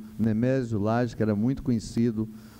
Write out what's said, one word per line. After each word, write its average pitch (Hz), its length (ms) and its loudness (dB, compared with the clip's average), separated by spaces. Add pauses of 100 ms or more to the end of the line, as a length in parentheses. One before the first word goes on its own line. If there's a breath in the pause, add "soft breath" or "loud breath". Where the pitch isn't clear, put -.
(160 loud breath)
Nemésio 113 640 2
Lage, 117 380 0
que - 60 -2
era 107 120 4
muito 120 260 0
conhecido 117 680 0 (320 loud breath)